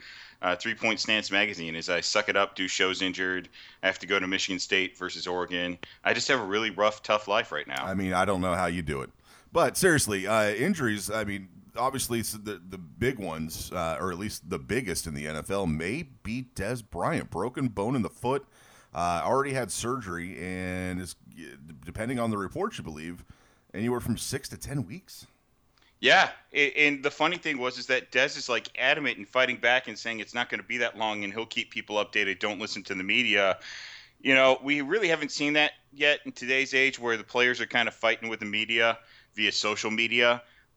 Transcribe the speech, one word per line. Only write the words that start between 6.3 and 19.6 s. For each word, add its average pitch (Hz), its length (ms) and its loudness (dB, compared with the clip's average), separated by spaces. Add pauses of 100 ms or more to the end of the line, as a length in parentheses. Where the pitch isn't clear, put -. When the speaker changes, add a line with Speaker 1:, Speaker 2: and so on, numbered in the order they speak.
Speaker 1:
a 110 40 -4
really 107 280 0
rough, 104 320 2
tough 107 240 0
life 110 240 0
right 76 160 -6
now. 67 180 -4
Speaker 2:
I 95 80 -4
mean, 95 200 -2
I 92 120 4
don't 95 160 0
know 90 140 2
how 90 100 0
you 87 160 -2
do 71 200 -4
it. - 100 -10 (400)
But 151 260 2
seriously, 113 480 4
uh, 107 240 4
injuries, 110 600 0
I 110 120 -2
mean, 98 260 -6 (280)
obviously 123 420 0
it's 107 120 -2
the, 104 360 -8
the 92 120 -12
big 110 400 -2
ones, 80 520 -6
uh, 82 280 -2
or 92 120 -2
at 85 60 -4
least 101 320 -8
the 87 80 -4
biggest 85 480 -2
in 80 80 -8
the 73 140 -6
N 78 80 -4
F 78 160 -6
L, 98 160 0
may 85 340 -2 (220)
be 123 320 -6
Dez 110 280 -4
Bryant. 101 460 -4
Broken 123 380 -2
bone 107 280 -2
in 120 60 0
the 90 80 -2
foot, 135 340 -2 (520)
uh, 85 280 0
already 135 300 2
had 123 180 -2